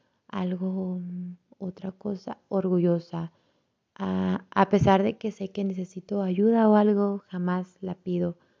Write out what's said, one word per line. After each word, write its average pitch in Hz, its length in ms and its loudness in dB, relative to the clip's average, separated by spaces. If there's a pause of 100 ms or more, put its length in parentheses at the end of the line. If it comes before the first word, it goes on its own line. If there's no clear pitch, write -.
(280)
algo, 185 720 -4
mm, 180 360 -10 (220)
otra 190 340 -10
cosa, - 460 -10 (100)
orgullosa. 175 840 0 (640)
Ah, 185 560 -2
a 196 180 2
pesar 196 340 4
de 220 140 -2
que 214 160 -8
sé 190 180 -10
que 202 140 -6
necesito 185 580 -6
ayuda 214 460 4
o 214 80 8
algo, 202 520 2
jamás 180 520 -4
la 180 140 -6
pido. 175 420 -4 (240)